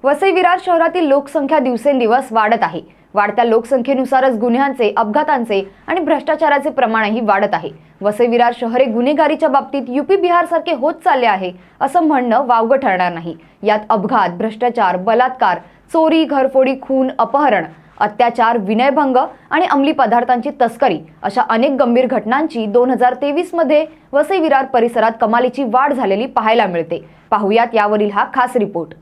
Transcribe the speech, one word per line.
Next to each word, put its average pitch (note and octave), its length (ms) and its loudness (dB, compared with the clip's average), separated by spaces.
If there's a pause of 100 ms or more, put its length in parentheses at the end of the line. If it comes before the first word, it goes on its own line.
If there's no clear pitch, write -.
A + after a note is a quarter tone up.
वसई D4 280 2
विरार F4+ 340 2
शहरातील E4 420 2
लोकसंख्या C#4+ 520 0
दिवसेंदिवस B3 720 0
वाढत A3 300 2
आहे. E3+ 200 -4 (320)
वाढत्या G#3 320 0
लोकसंख्येनुसारच B3+ 920 0
गुन्ह्यांचे, B3 600 0
अपघातांचे A3+ 760 -2 (160)
आणि E4+ 120 -2
भ्रष्टाचाराचे D4+ 720 0
प्रमाणही A3 520 -2
वाढत G#3 320 0
आहे. - 160 -6 (320)
वसई G#3 260 0
विरार A#3+ 320 2
शहर A#3+ 220 -2
हे C4 40 4
गुन्हेगारीच्या C#4+ 640 0
बाबतीत C4+ 380 -2
युपी, C4 280 0
बिहारसारखे E4+ 580 0
होत C#4+ 200 -2
चालले C4+ 320 0
आहे, F#3+ 260 0 (300)
असं E4 220 0
म्हणणं B3+ 420 2
वावगं A#3 320 2
ठरणार F#3 360 0
नाही. E3 220 -10 (280)
यात G#3 160 2 (100)
अपघात, G3+ 400 0
भ्रष्टाचार, A3 680 -2
बलात्कार, A3 600 0 (360)
चोरी, D#4+ 300 4
घरफोडी, C4+ 580 2
खून, C4 260 0 (120)
अपहरण, A#3 440 2 (360)
अत्याचार, A#3 580 0
विनयभंग B3 600 0 (340)
आणि D#4+ 140 2
अंमली C#4+ 260 2
पदार्थांची A#3+ 580 0 (120)
तस्करी A3+ 380 0 (240)
अशा G3+ 260 -2
अनेक A#3 220 2
गंभीर B3 340 2
घटनांची A#3+ 600 -2
दोन A#3+ 260 2
हजार B3 220 2
तेवीस C#4+ 400 -4
मध्ये D#4 320 2 (280)
वसई D4+ 260 0
विरार C#4+ 260 2
परिसरात A#3 460 0 (100)
कमालीची B3 420 0
वाढ C4 300 0
झालेली A3 320 -2
पाहायला A3+ 400 0
मिळते. E3+ 440 -6 (200)
पाहुयात G#3+ 440 2
यावरील G#3 380 0
हा G#3 220 0
खास B3 240 -2
रिपोर्ट. G3 320 -4 (120)